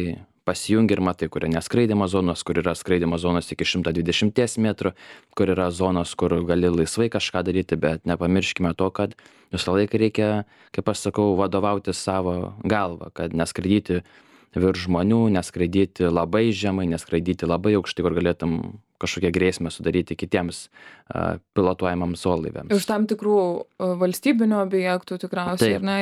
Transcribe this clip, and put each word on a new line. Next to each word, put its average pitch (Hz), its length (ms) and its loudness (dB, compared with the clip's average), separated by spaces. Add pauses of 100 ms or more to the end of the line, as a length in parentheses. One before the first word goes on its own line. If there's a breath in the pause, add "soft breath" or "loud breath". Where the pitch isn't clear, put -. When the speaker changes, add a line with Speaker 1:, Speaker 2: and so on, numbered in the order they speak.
(440)
Speaker 1:
pasijungi 104 520 2
ir 95 80 0
matai, 87 240 -2
kur - 160 -6
yra 82 80 0
neskraidymo 104 560 2
zonos, 90 340 0
kur - 160 -2
yra 85 160 0
skraidymo 85 460 0
zonos 87 320 0
iki - 120 -4
šimto 87 300 -2
dvidešimties 101 640 0
metrų, 104 360 0 (420 loud breath)
kur 95 160 2
yra 90 180 2
zonos, 90 460 0
kur 87 160 2 (100)
gali 87 300 2
laisvai 85 400 0
kažką 92 340 -2
daryti, 90 320 0
bet 80 300 -2
nepamirškime 87 640 0
to, 95 160 0
kad 101 240 -4 (380 soft breath)
visą 92 240 0
laiką 104 240 2
reikia, 107 320 2 (360 soft breath)
kaip - 220 -4
aš - 160 -2
sakau, 101 300 2
vadovautis 98 640 0
savo 92 600 -2
galva, 92 520 -2
kad 82 240 -6
neskraidyti 92 640 0 (540 soft breath)
virš 90 340 0
žmonių, 104 420 4
neskraidyti 90 800 0
labai 85 400 2
žemai, 95 400 0
neskraidyti 85 560 -2
labai 92 320 2
aukštai, - 240 -4
kur 85 140 0
galėtum 85 400 0 (400)
kažkokią 90 360 -2
grėsmę 90 400 0
sudaryti 85 460 -2
kitiems, 87 460 -4 (440 loud breath)
a, 85 300 -4 (160)
pilotuojamams 90 720 0
orlaiviams. 82 480 -2
Speaker 2:
Už 190 100 2
tam 214 240 -2
tikrų, 208 280 0 (420)
e, 190 80 -4 (100)
valstybinių 214 640 2
objektų 185 600 -2
tikriausiai, 185 480 0
Speaker 1:
Taip, 202 80 2
Speaker 2:
ar 190 80 -4
ne, 196 160 0